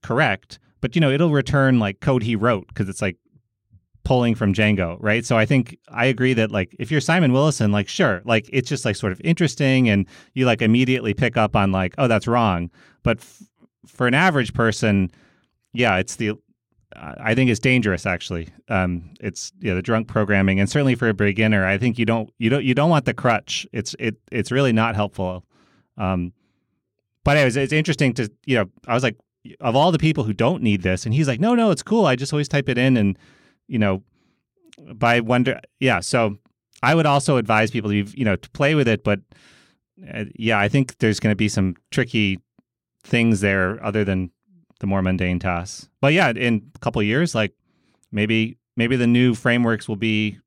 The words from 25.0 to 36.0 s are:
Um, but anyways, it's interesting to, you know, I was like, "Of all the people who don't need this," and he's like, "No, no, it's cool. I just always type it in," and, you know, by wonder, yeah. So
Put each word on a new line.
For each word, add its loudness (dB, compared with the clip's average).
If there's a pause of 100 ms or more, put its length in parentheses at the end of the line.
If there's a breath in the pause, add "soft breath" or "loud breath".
Um, -4 (960)
but 2
anyways, 2
it's -2
interesting 0
to, -6 (140)
you 0
know, -2 (180)
I -2
was 0
like, -2 (420)
"Of -2
all 4
the 0
people 0
who -2
don't 0
need 2
this," -2
and -2
he's 0
like, -2
"No, 2
no, 2
it's -2
cool. 0
I 2
just -6
always -2
type -2
it -2
in," 4
and, 0 (480 soft breath)
you -6
know, 0 (920)
by 2
wonder, 0 (220)
yeah. 2
So -2 (440)